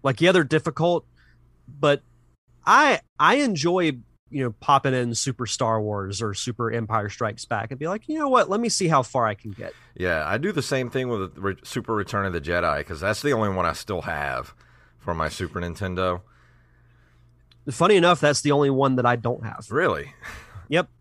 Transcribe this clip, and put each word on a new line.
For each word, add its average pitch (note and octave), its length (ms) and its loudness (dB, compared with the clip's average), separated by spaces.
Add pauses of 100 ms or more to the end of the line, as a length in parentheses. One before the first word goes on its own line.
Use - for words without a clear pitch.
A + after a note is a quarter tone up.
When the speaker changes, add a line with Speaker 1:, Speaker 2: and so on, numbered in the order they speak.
Speaker 1:
Like, C3+ 180 0
yeah, F3+ 100 6
they're F3+ 120 4
difficult, D#3 600 0 (640)
but C#3+ 360 0 (640)
I, B3 320 6 (200)
I F3+ 180 6
enjoy, F3 560 0 (360)
you C3+ 140 -4
know, A#2+ 160 -2
popping C#3 340 2
in A#2+ 220 -2
Super B2 320 -4
Star A2+ 340 0
Wars G2+ 400 -6
or G#2 140 -4
Super A#2 360 -6
Empire A2 380 -2
Strikes A2 360 -6
Back A2+ 260 -4
and C3 80 -12
be D3+ 80 -6
like, G#3 200 -6
"You D#4 120 -4
know D4 100 0
what? B3 180 4
Let G3 120 0
me A#3 100 -2
see F3+ 180 0
how D3 140 4
far A#2+ 240 0
I G#2+ 80 0
can G#2+ 160 -12
get." F#2+ 240 -12 (220)
Speaker 2:
Yeah, E2+ 320 0
I G2+ 100 -2
do F#3 140 -2
the D3 100 -2
same C3 300 -2
thing B2+ 180 -2
with G2 260 -4
Re-, F#2+ 280 -4
Super A2+ 320 -6
Return G2+ 320 -2
of F2+ 60 -4
the E2+ 60 -2
Jedi, D#2+ 460 0
'cause D2+ 140 -10
that's G2+ 240 -2
the C#3+ 100 2
only G#2+ 160 0
one F#2 160 0
I D#2+ 80 0
still F2+ 300 -8
have C#2+ 500 -6 (460)
for E2+ 160 -6
my D#2+ 140 -2
Super F2+ 300 -6
Nintendo. F2+ 600 -4 (1500)
Speaker 1:
Funny F#3+ 240 4
enough, F3 240 6
that's D3 220 2
the D3 100 2
only C#3+ 180 4
one C3 280 2
that A#2+ 100 0
I A#2+ 80 4
don't A#2 300 -4
have. - 260 -12
Speaker 2:
Really? G2+ 420 -2 (560)
Speaker 1:
Yep. E3 200 0 (120)